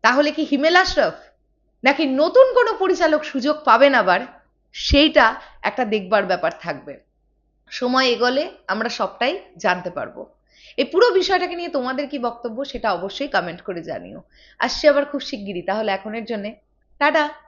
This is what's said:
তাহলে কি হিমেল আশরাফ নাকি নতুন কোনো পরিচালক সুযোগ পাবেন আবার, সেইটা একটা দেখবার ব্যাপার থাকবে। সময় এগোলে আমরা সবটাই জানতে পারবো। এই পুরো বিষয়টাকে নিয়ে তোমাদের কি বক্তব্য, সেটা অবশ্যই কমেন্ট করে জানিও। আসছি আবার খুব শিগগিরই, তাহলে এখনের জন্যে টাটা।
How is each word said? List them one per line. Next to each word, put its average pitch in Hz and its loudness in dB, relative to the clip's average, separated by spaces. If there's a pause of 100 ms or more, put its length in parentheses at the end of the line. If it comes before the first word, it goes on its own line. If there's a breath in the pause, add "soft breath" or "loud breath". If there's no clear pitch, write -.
তাহলে 277 2
কি 302 -4
হিমেল 302 2
আশরাফ 302 2 (720)
নাকি 285 2
নতুন 339 4
কোনো 453 4
পরিচালক 339 0
সুযোগ 294 -4
পাবেন 254 6
আবার, 190 4 (540)
সেইটা 285 4 (260 loud breath)
একটা - -2
দেখবার 202 0
ব্যাপার 160 -2 (100)
থাকবে। 147 -12 (720)
সময় 254 0
এগোলে 247 0 (160)
আমরা 220 -2
সবটাই 240 -4 (180)
জানতে 180 -2
পারবো। - -10 (520 soft breath)
এই 277 0
পুরো 427 4
বিষয়টাকে 359 0
নিয়ে 349 -8
তোমাদের 262 -4
কি 285 -10
বক্তব্য, 233 -8
সেটা 214 -4
অবশ্যই 185 -6
কমেন্ট 175 -4
করে 170 -10
জানিও। 113 -12 (380 soft breath)
আসছি - 0
আবার 285 4
খুব 285 -8
শিগগিরই, 196 -10
তাহলে 208 -4
এখনের 214 -8
জন্যে 214 -8 (440)
টাটা। 302 2 (180)